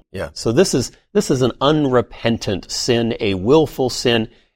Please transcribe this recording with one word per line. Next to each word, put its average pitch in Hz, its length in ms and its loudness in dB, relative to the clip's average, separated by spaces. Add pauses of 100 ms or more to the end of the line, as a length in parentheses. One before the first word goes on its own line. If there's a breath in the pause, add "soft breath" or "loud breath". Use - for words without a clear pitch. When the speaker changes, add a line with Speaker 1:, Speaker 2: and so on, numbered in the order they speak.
(120)
Speaker 1:
Yeah. 85 220 -10
Speaker 2:
So - 180 -4
this 175 220 4
is, 127 180 -2 (220 soft breath)
this 202 180 0
is 127 100 0
an 120 180 0
unrepentant 123 1080 0
sin, 117 500 0
a 101 140 0
willful 127 560 2
sin, 117 400 0 (260 soft breath)